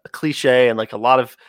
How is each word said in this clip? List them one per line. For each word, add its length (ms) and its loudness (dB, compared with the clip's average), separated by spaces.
a 40 -20
cliche, 600 0
and, 80 -2
like, 160 -8
a 60 -10
lot 220 2
of 160 -6